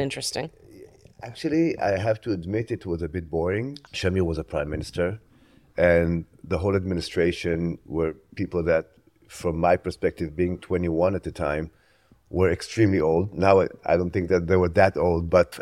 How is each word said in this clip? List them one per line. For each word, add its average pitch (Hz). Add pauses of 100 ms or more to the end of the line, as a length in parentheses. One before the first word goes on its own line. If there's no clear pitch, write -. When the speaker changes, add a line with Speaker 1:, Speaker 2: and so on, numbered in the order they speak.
Speaker 1:
interesting. 135 (720)
Speaker 2:
Actually, 151
I 101
have 107
to 120
admit 98
it 95
was 85
a 82
bit 82
boring. 98 (140)
Shamir 92
was 82
a 78
prime 76
minister, 87 (560)
and 85 (180)
the 85
whole 98
administration 87
were 80 (200)
people 87
that, 82 (420)
from 85
my 87
perspective, 85
being 90
twenty-one 87
at 87
the 80
time, 78 (580)
were 90
extremely 95
old. 85 (140)
Now, 98
I, - (160)
I 85
don't 90
think 87
that 90
they 92
were 90
that 95
old, 85
but 90